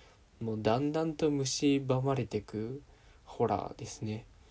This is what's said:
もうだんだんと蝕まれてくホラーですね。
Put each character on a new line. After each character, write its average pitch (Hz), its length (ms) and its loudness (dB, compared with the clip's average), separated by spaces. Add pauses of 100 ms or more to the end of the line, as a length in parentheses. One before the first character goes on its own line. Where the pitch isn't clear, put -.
(400)
も 113 140 -4
う 107 80 -4
だ 110 160 4
ん 147 140 0
だ 160 120 0
ん 165 100 -2
と 151 180 2
蝕 139 680 2
ま 135 140 2
れ 123 120 -2
て 107 140 -2
く 113 400 -6 (440)
ホ - 240 0
ラ 95 220 0
ー - 60 -14
で 120 100 -12
す - 160 -12
ね。 107 220 -6 (260)